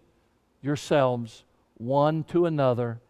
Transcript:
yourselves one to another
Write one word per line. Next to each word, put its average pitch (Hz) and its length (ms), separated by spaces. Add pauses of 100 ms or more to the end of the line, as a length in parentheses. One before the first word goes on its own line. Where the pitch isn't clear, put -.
(600)
yourselves 131 840 (340)
one 143 480
to 175 200
another 123 540 (100)